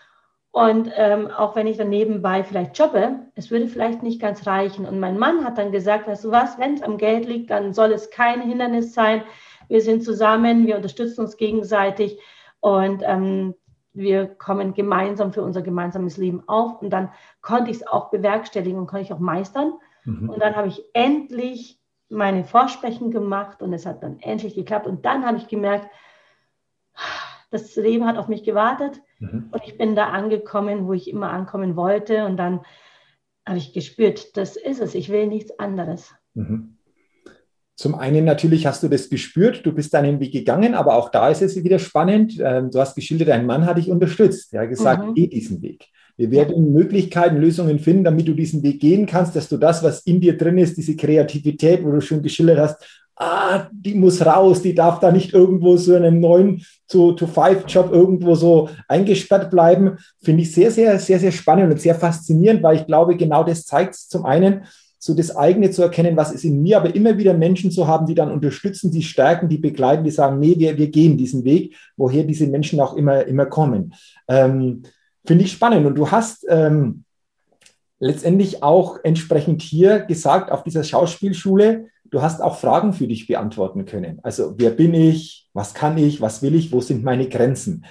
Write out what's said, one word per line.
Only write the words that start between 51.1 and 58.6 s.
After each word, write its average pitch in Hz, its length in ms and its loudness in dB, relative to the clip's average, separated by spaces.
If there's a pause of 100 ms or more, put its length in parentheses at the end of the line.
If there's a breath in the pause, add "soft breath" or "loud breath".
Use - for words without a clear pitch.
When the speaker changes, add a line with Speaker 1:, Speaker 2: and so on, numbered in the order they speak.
Speaker 2:
wo 147 80 -2
du 147 80 0
schon 151 220 -2
geschildert 156 380 2
hast, - 440 -4 (120)
ah, - 560 -2
die 202 240 -6
muss 180 280 4
raus, 170 380 6
die 175 140 -2
darf 170 240 2
da 180 120 4
nicht - 220 2
irgendwo 180 420 4
so 175 200 4
in 175 80 4
einem 170 160 4
neuen 175 440 4 (240 loud breath)
to-, 175 260 6
to-five-Job 175 760 2
irgendwo 175 440 4
so 160 340 6 (180 loud breath)